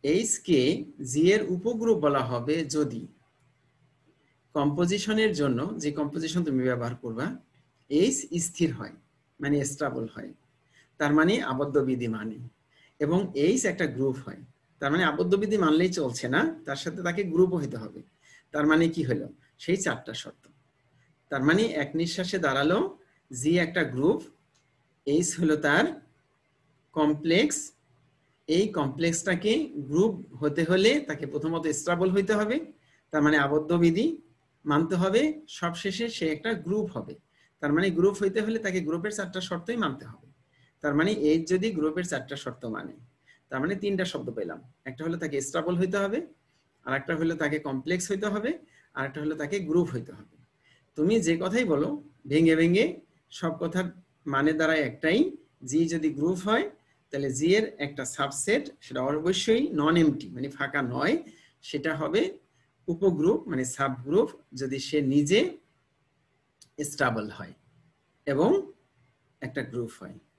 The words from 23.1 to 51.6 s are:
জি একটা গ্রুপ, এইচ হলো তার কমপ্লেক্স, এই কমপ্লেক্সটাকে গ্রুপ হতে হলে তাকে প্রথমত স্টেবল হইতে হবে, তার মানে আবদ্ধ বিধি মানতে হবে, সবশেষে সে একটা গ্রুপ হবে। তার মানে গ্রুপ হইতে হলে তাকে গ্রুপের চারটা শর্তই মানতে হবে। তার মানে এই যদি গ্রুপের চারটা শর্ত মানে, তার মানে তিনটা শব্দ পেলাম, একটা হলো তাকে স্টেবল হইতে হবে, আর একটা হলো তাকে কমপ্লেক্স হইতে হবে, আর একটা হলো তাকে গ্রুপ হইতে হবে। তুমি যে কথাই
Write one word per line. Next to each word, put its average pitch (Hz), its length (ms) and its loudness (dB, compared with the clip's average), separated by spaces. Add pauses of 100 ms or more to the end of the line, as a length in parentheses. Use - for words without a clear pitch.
জি 131 220 0 (140)
একটা 170 160 -2 (120)
গ্রুপ, 147 260 2 (840)
এইচ 160 220 2 (120)
হলো 156 140 6 (120)
তার 165 180 6 (1120)
কমপ্লেক্স, 151 640 2 (880)
এই 175 160 4 (140)
কমপ্লেক্সটাকে 165 720 0 (360)
গ্রুপ 190 240 4 (280)
হতে 147 300 0
হলে 196 200 6 (180)
তাকে 147 240 -6
প্রথমত 160 320 -2 (160)
স্টেবল 175 360 0
হইতে 202 240 2
হবে, 220 160 0 (560)
তার 151 140 2
মানে 151 100 6 (100)
আবদ্ধ 151 240 0 (140)
বিধি 175 220 4 (580)
মানতে 165 380 2
হবে, 196 200 4 (380)
সবশেষে 185 460 -4 (100)
সে 170 80 -4 (100)
একটা 220 160 -4 (160)
গ্রুপ 202 200 -2 (100)
হবে। 98 180 -10 (460)
তার 147 160 0
মানে 185 100 4 (120)
গ্রুপ 196 240 4
হইতে 196 240 0
হলে 220 200 -2
তাকে 185 220 0
গ্রুপের 170 300 -4
চারটা 185 300 -6
শর্তই 202 360 -4
মানতে 135 260 -4
হবে। - 180 -20 (540)
তার 147 160 0
মানে 180 120 2 (200)
এই 165 80 4 (140)
যদি 185 160 2 (100)
গ্রুপের 156 320 -2
চারটা 135 340 -6
শর্ত 123 180 -10 (140)
মানে, 92 180 -12 (540)
তার 131 140 -6
মানে 185 200 -2
তিনটা 196 300 0
শব্দ - 160 -8 (100)
পেলাম, 85 200 -8 (300)
একটা 127 180 -12
হলো 170 160 -4
তাকে 143 140 -4 (120)
স্টেবল 170 320 -2
হইতে 190 240 0
হবে, 208 140 -2 (680)
আর 127 140 -4
একটা - 200 -6
হলো 165 220 0
তাকে 151 140 0 (120)
কমপ্লেক্স 151 420 -4
হইতে 202 240 -2
হবে, 214 160 -2 (460)
আর 131 120 -4
একটা 143 140 -10
হলো 151 200 -2
তাকে 147 140 -4 (120)
গ্রুপ 165 260 2
হইতে 107 240 -8
হবে। - 160 -20 (640)
তুমি 175 180 2 (120)
যে 165 160 4
কথাই 214 300 0